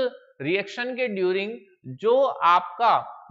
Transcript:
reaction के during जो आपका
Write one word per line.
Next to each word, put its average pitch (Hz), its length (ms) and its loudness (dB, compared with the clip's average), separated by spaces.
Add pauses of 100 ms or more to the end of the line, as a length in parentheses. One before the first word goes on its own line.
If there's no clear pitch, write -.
(400)
reaction 202 540 -4
के 247 120 -2
during 190 440 -2 (460)
जो 240 260 4
आपका 208 1080 0